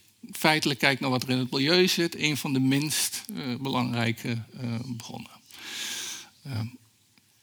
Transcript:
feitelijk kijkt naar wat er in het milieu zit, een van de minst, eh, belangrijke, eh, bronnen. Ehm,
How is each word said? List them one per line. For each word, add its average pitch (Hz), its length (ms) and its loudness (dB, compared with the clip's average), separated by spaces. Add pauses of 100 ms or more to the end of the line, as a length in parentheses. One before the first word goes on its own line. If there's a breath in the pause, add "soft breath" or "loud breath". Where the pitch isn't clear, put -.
(320)
feitelijk 151 460 2
kijkt 139 220 4
naar 135 100 0
wat 127 120 2
er 131 80 -2
in 127 80 2
het 127 120 -2
milieu 160 380 4
zit, 170 300 0
een 151 180 2
van 147 160 -2
de 131 80 4
minst, 139 640 2 (100)
eh, 127 260 -4
belangrijke, 123 680 0 (320)
eh, 120 140 -4 (220)
bronnen. - 340 -12 (1120 loud breath)
Ehm, 117 220 -4 (760)